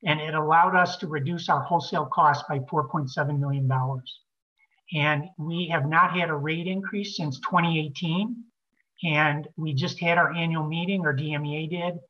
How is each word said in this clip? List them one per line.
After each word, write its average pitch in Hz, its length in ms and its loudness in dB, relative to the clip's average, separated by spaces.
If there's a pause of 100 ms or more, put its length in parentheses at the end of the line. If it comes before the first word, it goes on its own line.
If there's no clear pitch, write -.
and 151 160 0
it 151 140 -4
allowed 165 420 4
us 180 220 4
to 185 100 -6
reduce 156 400 -4
our 143 160 2
wholesale 160 420 0
costs 151 420 4
by 147 120 -2 (100)
four 147 180 0
point 143 220 -2
seven 147 300 -2
million 139 260 0
dollars. 131 540 -2 (760)
And 151 300 2 (120)
we 165 360 -4
have 147 160 2
not 160 280 4
had 170 140 0
a 156 40 0
rate 160 340 -2
increase 196 480 -6
since 147 240 -4
twenty 170 440 2
eighteen, 175 600 -4 (580)
and 151 540 2
we 156 180 -4
just 170 240 -2
had 262 180 2
our 165 160 4
annual 165 320 -2
meeting, 175 360 -2
or 156 120 0
D 151 220 -2
M 147 100 -4
E 147 200 -4
A - 20 -8
did 175 320 -4 (120)